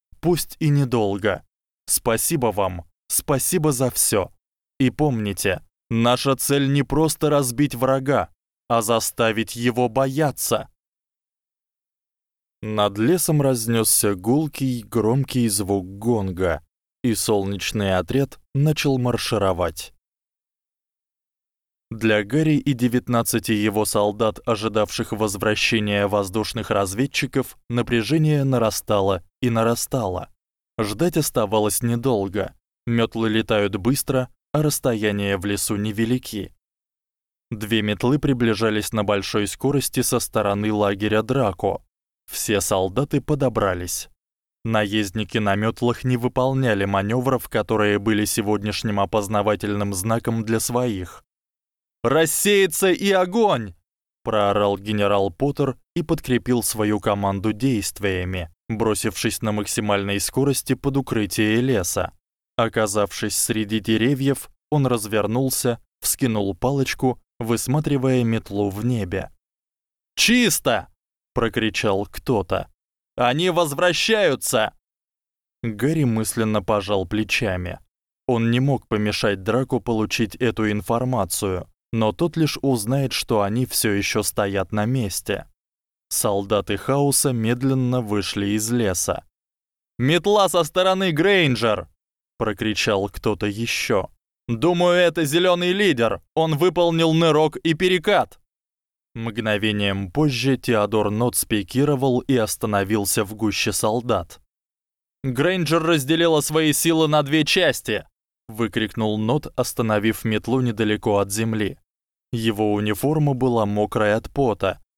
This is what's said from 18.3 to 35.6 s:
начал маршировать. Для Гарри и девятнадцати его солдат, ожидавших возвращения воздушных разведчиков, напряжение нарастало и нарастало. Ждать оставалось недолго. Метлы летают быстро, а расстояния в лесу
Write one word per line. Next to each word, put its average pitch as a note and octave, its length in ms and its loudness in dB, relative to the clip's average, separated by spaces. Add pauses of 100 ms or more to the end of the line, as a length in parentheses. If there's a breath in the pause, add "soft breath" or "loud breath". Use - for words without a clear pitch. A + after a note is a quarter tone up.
начал D3 440 2
маршировать. G2 960 -2 (2000)
Для G#2+ 320 2
Гарри D3+ 320 2
и C#3+ 180 0
девятнадцати A#2 800 0
его G#2+ 340 0
солдат, G#2 600 0
ожидавших G#2+ 640 -2
возвращения G#2 960 0
воздушных G#2 640 -2
разведчиков, G#2+ 840 -2 (120)
напряжение A#2+ 760 2
нарастало G#2+ 800 0 (180)
и B2 100 0
нарастало. A2+ 800 -2 (500)
Ждать A2 360 -2
оставалось G#2+ 680 0
недолго. G#2+ 720 -2 (320)
Метлы A2+ 420 0
летают G#2+ 460 0
быстро, B2+ 540 -2 (240)
а D3+ 100 0
расстояния G#2+ 720 0
в F#2 80 -6
лесу G2+ 300 -2